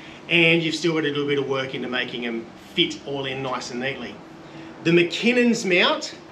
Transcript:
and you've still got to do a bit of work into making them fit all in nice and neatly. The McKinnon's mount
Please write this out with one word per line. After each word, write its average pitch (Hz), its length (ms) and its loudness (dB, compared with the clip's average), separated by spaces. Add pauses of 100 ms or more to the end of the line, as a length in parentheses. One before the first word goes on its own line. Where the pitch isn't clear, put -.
(300)
and 165 340 4
you've 156 100 -2
still 165 220 0
got 160 60 2
to 143 120 0
do 143 120 -2
a - 20 -2
bit 139 100 2
of 131 100 0
work 135 280 -2
into 120 120 -6
making 123 360 -4
them 117 240 -4 (260)
fit 156 320 0
all 139 200 -6
in 135 180 -6
nice 127 260 -6
and 120 100 -6
neatly. 123 360 -6 (680)
The 165 80 4
McKinnon's 220 720 4
mount 214 520 2 (160)